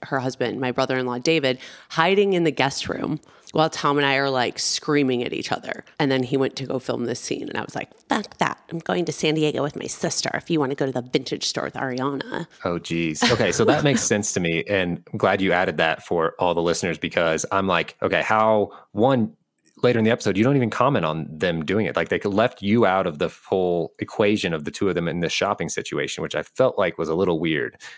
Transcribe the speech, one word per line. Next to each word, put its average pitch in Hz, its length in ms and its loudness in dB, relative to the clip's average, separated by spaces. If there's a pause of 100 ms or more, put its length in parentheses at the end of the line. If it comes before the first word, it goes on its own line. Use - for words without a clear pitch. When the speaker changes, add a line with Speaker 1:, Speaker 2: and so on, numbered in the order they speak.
Speaker 1:
her 139 160 -2
husband, 123 400 -2
my 127 120 0
brother-in-law, 127 480 0
David, 139 400 2 (300)
hiding 196 440 4
in 175 100 2
the 156 80 4
guest 131 380 -2
room - 300 -4 (340)
while 156 160 4
Tom 143 280 0
and 143 80 2
I 139 100 2
are, 139 140 2
like, 123 300 0
screaming 131 640 0
at - 80 -4
each - 220 -4
other. - 320 -8 (140)
And 143 120 2
then 131 100 2
he 127 140 -2
went 135 220 0
to 135 80 -6
go - 140 -4
film 120 260 -4
this 120 160 -6
scene. - 260 -6
And - 100 -6
I - 40 -4
was - 140 -10
like, - 140 -8 (200)
"Fuck - 300 -2
that. - 200 -2 (100)
I'm 170 100 -8
going 180 260 -2
to 160 80 -6
San 156 220 0
Diego 151 280 0
with 147 140 -6
my - 100 -8
sister - 460 -4
if - 160 -6
you 165 100 2
wanna 139 160 0
go 143 100 -2
to 135 60 -2
the 127 100 -4
vintage 127 440 -6
store - 180 -4
with - 120 -8
Ariana." 131 720 -6 (180)
Speaker 2:
Oh, 87 120 -2
geez. 82 540 -2
Okay, 107 220 2
so 117 100 2
that 147 220 2
makes 135 160 2
sense - 320 0
to 101 80 0
me. 82 240 -2
And 90 360 -2 (120)
I'm - 40 -6
glad 98 240 2
you 92 120 2
added 90 240 2
that 80 280 2
for 85 340 0
all 90 140 2
the 85 80 0
listeners, 85 360 0
because 82 520 0
I'm 98 180 0
like, 85 360 0
okay, 87 180 2
how, 110 500 2 (200)
one, 117 400 2 (520)
later 123 160 4
in 110 60 4
the 113 40 6
episode, 110 260 2
you 104 80 4
don't 139 120 4
even 120 160 2
comment 120 340 2
on 78 240 -2
them 82 340 -2
doing 98 220 0
it. 69 100 -4
Like, 85 140 0
they 92 120 0
left 104 420 0
you 107 240 4
out 92 180 2
of 76 140 -4
the 82 120 0 (160)
whole 90 520 0
equation 104 520 0
of 78 140 -4
the - 60 -6
two - 180 -2
of 90 60 0
them 85 120 -2
in 82 120 -2
this 82 120 -2
shopping 101 380 -2
situation, 71 540 -6
which 78 120 -8
I 80 60 -2
felt - 380 0
like 90 180 0
was 82 120 -4
a 80 40 0
little 87 260 0
weird. 76 380 -2 (200)